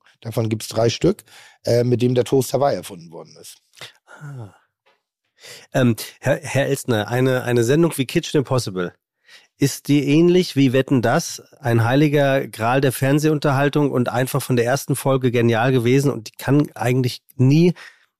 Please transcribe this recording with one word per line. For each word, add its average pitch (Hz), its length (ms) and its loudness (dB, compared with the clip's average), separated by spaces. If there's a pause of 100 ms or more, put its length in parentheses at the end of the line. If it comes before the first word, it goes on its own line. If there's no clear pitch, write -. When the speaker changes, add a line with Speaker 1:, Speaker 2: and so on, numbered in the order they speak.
(220)
Speaker 1:
davon 117 260 -4
gibt's 110 220 -6
drei 113 200 0
Stück, - 340 -2 (420)
äh, 120 180 2
mit 123 180 0
dem 123 140 0
der 123 80 2
Toast 131 300 0
Hawaii 135 220 0
erfunden 85 360 -12
worden 78 280 -20
ist. - 180 -20 (480)
Speaker 2:
Ah. 135 480 -18 (1200)
Ähm, 123 220 2 (240)
Herr, 117 220 -2
Herr 135 260 -2
Elstner, 120 420 -2
eine, 127 340 0
eine 120 200 0
Sendung 151 340 2
wie 135 80 -2
Kitchen 160 340 -4
Impossible, 95 540 -4 (640)
ist - 320 -4
die 143 180 2
ähnlich 175 480 2
wie 135 180 4
Wetten, 131 280 2
dass 123 400 -2 (180)
ein 117 240 0
heiliger 139 640 2
Gral 117 340 -2
der 135 120 0
Fernsehunterhaltung 143 960 0
und 127 180 -2
einfach 127 320 -2
von - 140 -2
der 117 100 2
ersten 131 300 -2
Folge 131 360 0
genial 117 400 2
gewesen 131 400 2
und 113 180 -8
die - 80 -20
kann 147 380 0
eigentlich 123 460 -2 (140)
nie 151 380 4 (460)